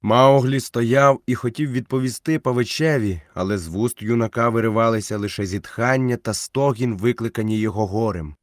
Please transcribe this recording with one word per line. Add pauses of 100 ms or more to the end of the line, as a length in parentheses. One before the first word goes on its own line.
Мауглі
стояв
і
хотів
відповісти
павичеві, (140)
але
з
вуст
юнака
виривалися
лише
зітхання
та
стогін,
викликані
його
горем.